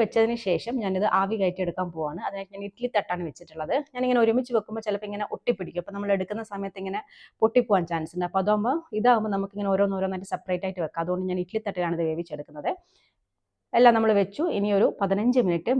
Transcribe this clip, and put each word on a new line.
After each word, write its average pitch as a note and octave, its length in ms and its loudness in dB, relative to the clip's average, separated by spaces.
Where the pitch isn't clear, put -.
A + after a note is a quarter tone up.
വെച്ചതിന് A3+ 340 2
ശേഷം F#3 280 0
ഞാനിത് F#3+ 220 0
ആവി G3 220 0
കയറ്റി F#3 260 0
എടുക്കാൻ F3+ 300 -4
പോവാണ്. D#3 320 -4
അതിനായിട്ട് G3 280 -10
ഞാൻ G3+ 120 -10
ഇഡ്ഡലി A#3+ 280 -6
തട്ടാണ് F#3 320 -2
വെച്ചിട്ടുള്ളത്. D#3 460 -8
ഞാനിങ്ങനെ B3 300 0
ഒരുമിച്ച് A#3+ 320 2
വെക്കുമ്പോൾ G#3+ 300 -4
ചിലപ്പോൾ G#3 240 -4
ഇങ്ങനെ G3+ 160 -6
ഒട്ടിപ്പിടിക്കും. E3+ 480 -4
അപ്പോൾ G3 120 -14
നമ്മൾ G3+ 200 -4
എടുക്കുന്ന G#3 360 -4
സമയത്ത് G3 320 -8
ഇങ്ങനെ G3 160 -4
പൊട്ടിപ്പോവാൻ A3 500 4
ചാൻസ് D#3+ 240 -4
ഉണ്ട്. F3+ 140 0
അപ്പോൾ F#3+ 140 0
അതാകുമ്പോൾ, G#3+ 340 2
ഇതാകുമ്പോൾ G#3+ 360 4
നമുക്കിങ്ങനെ G3+ 380 -4
ഓരോന്നോരോന്നായിട്ട് F#3+ 580 0
സെപ്പറേറ്റ് F3+ 360 -4
ആയിട്ട് F#3 180 -6
വെക്കാം. - 180 -4
അതുകൊണ്ട് F3+ 280 -2
ഞാൻ F#3 120 0
ഇഡ്ഡലി G#3+ 240 -4
തട്ടിലാണ് F3 320 -2
ഇത് E3+ 100 0
വേവിച്ചെടുക്കുന്നത്. D#3 640 -6
എല്ലാം A#3+ 200 8
നമ്മൾ A3 140 4
വെച്ചു. G3 220 -2
ഇനി G#3 220 0
ഒരു A#3 100 4
പതിനഞ്ച് G#3 380 2
മിനിറ്റ് E3+ 300 0